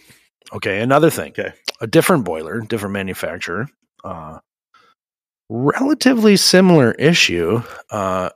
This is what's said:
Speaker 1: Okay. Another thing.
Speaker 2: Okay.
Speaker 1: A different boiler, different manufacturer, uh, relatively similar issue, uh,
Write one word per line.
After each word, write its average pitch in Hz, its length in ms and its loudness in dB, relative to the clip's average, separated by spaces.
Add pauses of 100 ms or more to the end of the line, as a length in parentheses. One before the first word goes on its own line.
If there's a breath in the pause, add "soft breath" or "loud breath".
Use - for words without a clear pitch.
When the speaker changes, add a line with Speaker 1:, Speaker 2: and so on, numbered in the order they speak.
(540 soft breath)
Speaker 1:
Okay. 101 280 -4
Another 143 300 4
thing. 76 260 -8
Speaker 2:
Okay. 95 160 -8 (280)
Speaker 1:
A 117 60 -8
different 151 380 2
boiler, 82 360 -8
different 104 320 -6
manufacturer, 92 760 -8 (360)
uh, 80 360 -14 (1120 soft breath)
relatively 220 840 2
similar 175 580 6
issue, 117 680 0 (300 loud breath)
uh, 95 440 -4